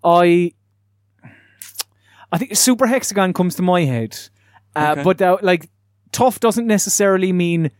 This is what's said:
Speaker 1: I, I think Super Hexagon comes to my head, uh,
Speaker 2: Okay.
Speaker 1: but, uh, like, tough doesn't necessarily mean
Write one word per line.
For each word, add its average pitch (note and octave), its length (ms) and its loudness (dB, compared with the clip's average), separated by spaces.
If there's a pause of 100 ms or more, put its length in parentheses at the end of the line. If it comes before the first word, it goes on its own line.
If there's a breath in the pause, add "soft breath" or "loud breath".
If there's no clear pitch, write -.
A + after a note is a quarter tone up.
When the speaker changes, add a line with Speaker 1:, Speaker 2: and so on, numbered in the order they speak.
Speaker 1:
I, F3 500 2 (1800 loud breath)
I E3+ 60 -2
think - 180 -6
Super B3 320 2
Hexagon G3 460 -2
comes F3+ 220 -2
to F3+ 60 -6
my F3+ 220 2
head, A#2 340 -4 (580 soft breath)
uh, D3+ 180 0
Speaker 2:
Okay. C#3+ 100 -4
Speaker 1:
but, F3+ 180 0
uh, F#3 200 2
like, F3+ 280 0 (420)
tough A#3+ 280 0
doesn't A#3 280 0
necessarily G3 640 0
mean E3+ 480 0